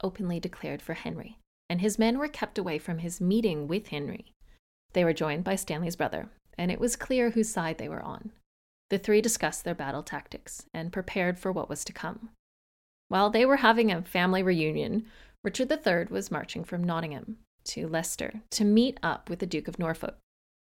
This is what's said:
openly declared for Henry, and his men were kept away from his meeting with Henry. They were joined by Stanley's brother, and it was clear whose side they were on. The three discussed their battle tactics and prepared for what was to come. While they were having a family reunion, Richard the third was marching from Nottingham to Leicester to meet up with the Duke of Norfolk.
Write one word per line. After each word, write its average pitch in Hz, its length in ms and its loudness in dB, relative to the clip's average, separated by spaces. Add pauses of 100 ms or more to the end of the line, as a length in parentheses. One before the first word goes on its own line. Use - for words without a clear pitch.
openly 185 380 -2
declared 151 400 -6
for - 140 -8
Henry, 165 420 -8 (320)
and 175 120 -2
his 208 180 2
men 233 200 4
were 294 100 -2
kept - 300 -6
away 175 200 -2
from 165 200 -4
his 170 220 -6
meeting 180 480 2
with 196 200 -4
Henry. - 440 -8 (600)
They 180 120 4
were 165 80 6
joined 156 320 0
by 190 100 0
Stanley's 170 400 -2
brother, - 360 -4 (280)
and 175 140 0
it - 80 -6
was 240 160 0
clear 247 340 2
whose 220 180 2
side 165 300 -4
they - 100 -8
were - 140 -8
on. - 300 -12 (560)
The 196 100 0
three 208 220 4
discussed 214 420 0
their 175 120 -4
battle 139 280 -6
tactics - 720 -12
and 165 180 -6
prepared 180 460 -2
for 190 140 -2
what - 160 -4
was - 160 -8
to - 80 -10
come. - 380 -10 (800)
While 202 220 4
they 226 160 6
were 269 120 8
having 226 340 6
a 170 100 0
family 185 400 2
reunion, 160 640 2 (380)
Richard 247 240 0
the 311 80 2
third 175 340 2
was 196 220 -6
marching 165 320 -6
from 175 180 -4
Nottingham 165 540 -4 (300)
to - 200 -6
Leicester 165 640 -4
to - 140 2
meet 220 360 6
up - 300 -4
with 175 80 -6
the 196 80 -4
Duke 160 220 -4
of 165 100 -8
Norfolk. 165 380 -4 (640)